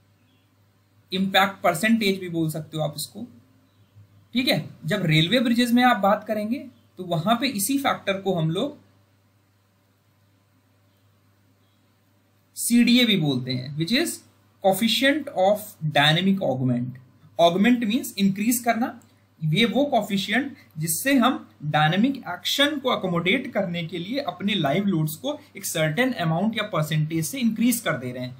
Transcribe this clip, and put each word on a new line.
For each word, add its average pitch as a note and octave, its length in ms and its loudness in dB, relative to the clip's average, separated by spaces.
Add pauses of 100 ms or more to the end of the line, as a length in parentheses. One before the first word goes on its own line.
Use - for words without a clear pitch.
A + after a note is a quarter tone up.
(1120)
Impact F#3+ 520 0
percentage G3 560 2
भी F#3 100 -8
बोल E3 200 -2
सकते D#3 280 -8
हो D3+ 60 -2
आप D3+ 120 -4
इसको। - 300 -12 (1080)
ठीक B3+ 140 0
है, G3 220 -2 (160)
जब F#3+ 200 -2
railway D#3+ 340 4
bridges A#3+ 320 2
में B3 120 6
आप B3 140 4
बात G3 260 2
करेंगे A3 360 -4 (400)
तो F#3 40 -12
वहां E3+ 320 0
पे B3+ 140 -2
इसी C4 280 -2
factor G3 440 -2
को G3 120 -2
हम D#3+ 180 0
लोग A#3 260 -4 (3750)
सीडीए A#3+ 480 4
भी G#3+ 120 2
बोलते C3 360 -2
हैं, B2+ 240 -8
which E3 160 -2
is D#4+ 180 0 (520)
coefficient A#3 640 2 (120)
of G3 260 2 (300)
dynamic E3+ 480 4
augment। B2+ 560 -2 (400)
Augment G3+ 460 4
means A3 340 -2
increase G3+ 460 0
करना, A#3 220 0 (540)
ये D#3+ 240 2
वो A3+ 200 2
coefficient G#3+ 720 -2 (220)
जिससे E3 380 -2
हम C4 220 4 (280)
dynamic D#3+ 520 2 (120)
action C#4+ 500 -2
को B3+ 100 -4
accommodate F#3+ 640 0
करने F3 340 -4
के F3 100 -10
लिए G3+ 240 -6
अपने G3+ 340 -4
live E3 300 0
loads D#3+ 300 0
को D4 240 -8 (180)
एक G3 80 -14
certain D#3+ 560 0
amount F3 360 -2
या G#3+ 60 -4 (100)
percentage D#3 520 -2
से C4+ 140 -8
increase A#3 400 0
कर D#3 180 -4
दे B2+ 140 -8
रहे B2+ 120 -8
हैं। B2+ 160 -12